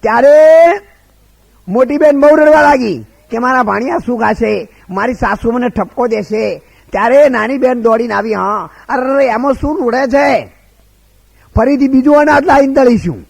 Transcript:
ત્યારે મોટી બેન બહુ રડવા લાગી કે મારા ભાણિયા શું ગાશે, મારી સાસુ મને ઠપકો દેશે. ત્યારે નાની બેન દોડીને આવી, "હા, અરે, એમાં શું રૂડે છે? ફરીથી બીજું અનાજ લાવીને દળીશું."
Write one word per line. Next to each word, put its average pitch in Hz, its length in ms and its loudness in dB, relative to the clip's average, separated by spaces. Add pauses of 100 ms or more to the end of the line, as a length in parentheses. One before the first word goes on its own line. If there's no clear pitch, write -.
ત્યારે 302 640 6 (1000)
મોટી 254 300 -2
બેન 294 220 2
બહુ 294 160 6
રડવા 302 260 4
લાગી 233 440 -2 (240)
કે 226 80 -6
મારા 254 240 0
ભાણિયા 226 440 -4
શું 240 120 -4
ગાશે, 214 500 -4 (220)
મારી 208 240 -4
સાસુ 196 360 -4
મને 247 180 -2
ઠપકો 240 380 -6
દેશે. 214 560 -6 (280)
ત્યારે 247 380 2
નાની 247 300 -4
બેન 254 240 -2
દોડીને 226 320 -2
આવી, 208 200 -4
"હા, 190 360 -4 (180)
અરે, 269 380 -2
એમાં 247 260 -2
શું 294 280 -4
રૂડે 254 260 -2
છે? 269 480 -2 (1000)
ફરીથી 262 320 0
બીજું 269 280 2
અનાજ 294 280 2
લાવીને 277 300 2
દળીશું." 226 560 0